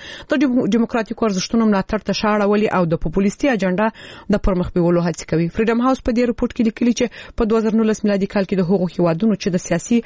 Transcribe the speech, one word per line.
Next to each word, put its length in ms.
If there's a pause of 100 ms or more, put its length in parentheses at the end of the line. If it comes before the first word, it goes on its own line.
(300)
د 40
ډیمو-، 320
ډیموکراتیکو 600
ارزښتونو 380
ملاتړ 340
ته 140
شا 160
اړولې 460
او 100
د 100
پوپولیستي 540
اجنډا 400 (440)
د 40
پرمخ 380
بیولو 260
هڅې 280
کوي. 200
فریډم 340
هاوس 200
په 100
دې 180
رپورټ 220
کې 120
لیکلي 280
چې 140 (300)
په 80
دوه 160
زر 140
نولس 300
میلادي 220
کال 180
کې 120
د 40
هغو 260
هیوادونو 480
چې 140
د 80
سیاسي 500